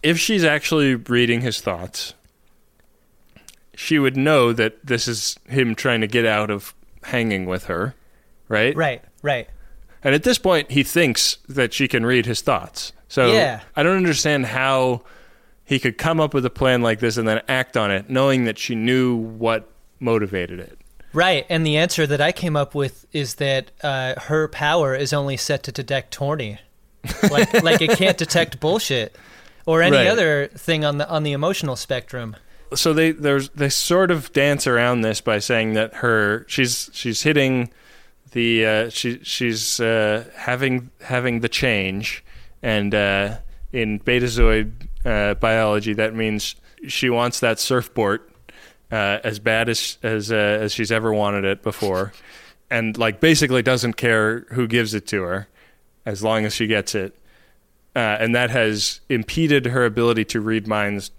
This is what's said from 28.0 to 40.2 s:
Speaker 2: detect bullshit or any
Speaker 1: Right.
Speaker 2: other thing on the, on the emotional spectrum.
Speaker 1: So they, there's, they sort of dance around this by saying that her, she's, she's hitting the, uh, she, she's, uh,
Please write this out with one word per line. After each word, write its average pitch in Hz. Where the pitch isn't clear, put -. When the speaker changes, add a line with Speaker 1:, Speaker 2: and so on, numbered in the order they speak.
Speaker 2:
detect -
bullshit 151
or 160
any 170
Speaker 1:
Right. 123
Speaker 2:
other 160
thing 156
on 143
the, 151
on 156
the 147
emotional 147
spectrum. 120
Speaker 1:
So 156
they, 160
there's, 143
they 143
sort 180
of 151
dance 143
around 120
this 110
by 107
saying 110
that 110
her, 110
she's, -
she's -
hitting 131
the, 117
uh, 110
she, 120
she's, 113
uh, 113